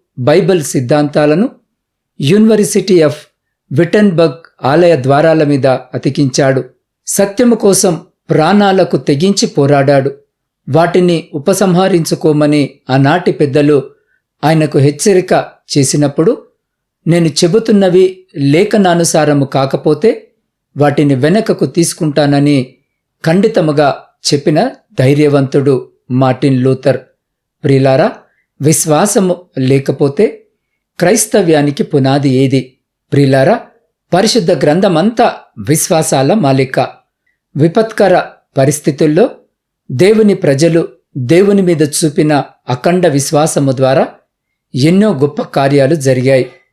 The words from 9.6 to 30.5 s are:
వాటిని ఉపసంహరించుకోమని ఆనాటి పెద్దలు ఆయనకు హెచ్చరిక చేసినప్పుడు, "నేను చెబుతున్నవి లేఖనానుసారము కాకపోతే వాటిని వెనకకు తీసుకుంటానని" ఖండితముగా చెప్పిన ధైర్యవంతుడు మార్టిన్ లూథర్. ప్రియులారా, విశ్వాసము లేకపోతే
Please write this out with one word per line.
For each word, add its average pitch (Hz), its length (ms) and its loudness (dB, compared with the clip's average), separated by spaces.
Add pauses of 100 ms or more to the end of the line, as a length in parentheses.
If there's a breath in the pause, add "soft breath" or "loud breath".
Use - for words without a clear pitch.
వాటిని 170 680 0
ఉపసంహరించుకోమని 160 1400 0 (200)
ఆనాటి 147 420 2
పెద్దలు 147 500 0 (600 soft breath)
ఆయనకు 151 340 0
హెచ్చరిక 160 680 0 (340)
చేసినప్పుడు, 147 640 -2 (640)
"నేను 170 220 2
చెబుతున్నవి 190 1000 0 (100)
లేఖనానుసారము 165 1080 0
కాకపోతే 147 880 -2 (460)
వాటిని 143 380 0
వెనకకు 165 520 0
తీసుకుంటానని" 143 1080 -2 (520)
ఖండితముగా 160 800 0 (300)
చెప్పిన 165 360 0 (280)
ధైర్యవంతుడు 139 880 0 (220)
మార్టిన్ 127 520 0
లూథర్. 131 360 0 (640)
ప్రియులారా, 135 480 2 (480 soft breath)
విశ్వాసము 165 760 0 (220)
లేకపోతే 139 880 -2 (520)